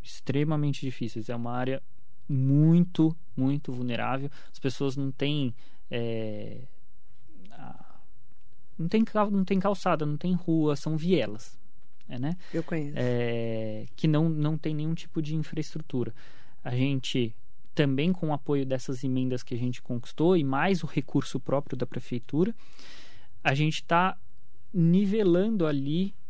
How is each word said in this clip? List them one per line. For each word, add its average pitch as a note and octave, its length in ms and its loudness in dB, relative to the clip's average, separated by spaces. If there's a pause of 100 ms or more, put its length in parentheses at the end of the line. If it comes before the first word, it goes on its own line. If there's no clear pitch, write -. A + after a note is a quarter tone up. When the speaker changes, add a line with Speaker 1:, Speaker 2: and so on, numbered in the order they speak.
Speaker 1:
Extremamente D3 760 0
difíceis. A#2 480 -4
É A#2+ 80 -2
uma A#2 160 -2
área B2+ 300 -2 (460)
muito, D#3+ 880 6 (200)
muito C#3 360 0
vulnerável. B2 580 -2 (220)
As - 60 -6
pessoas C3+ 380 -2
não C3+ 140 0
têm, C#3 440 0 (360)
é, A2 720 -2 (920)
a-, - 480 -6 (760)
não E3 100 0
têm A3 160 4
cal-, G#3+ 260 2
não G3 140 4
têm F#3+ 160 2
calçada, F#3 460 2
não D3 100 0
têm F3+ 180 0
rua, D#3+ 420 2
são D#3 200 -2
vielas. D3 640 0 (500)
É, B2 100 -4
né? D3+ 180 0 (180)
Speaker 2:
Eu E3 80 0
conheço. D3 340 -2
Speaker 1:
É, A#2 1000 0
que - 140 2
não, D#3 200 4
não D3+ 280 0
tem D#3 180 -2
nenhum D#3 200 -2
tipo - 260 -4
de D3+ 160 -2
infraestrutura. D3 760 -2 (500)
A B2 100 -2
gente, B2+ 600 2 (380)
também C#3+ 380 4
com F3 160 0
o D3+ 40 2
apoio C#3+ 320 0
dessas C3 400 0
emendas B2+ 380 2
que - 120 -4
a A#2 40 -2
gente B2 240 0
conquistou, D#3 540 2
e D#3+ 60 4
mais D3+ 400 2
o D#3 40 0
recurso - 520 0
próprio C3+ 380 0
da B2 100 0
prefeitura, C#3+ 680 0 (880)
a C3+ 100 4
gente D#3 300 2
tá F3+ 320 2 (560)
nivelando F#3+ 920 4
ali D3+ 480 0 (160)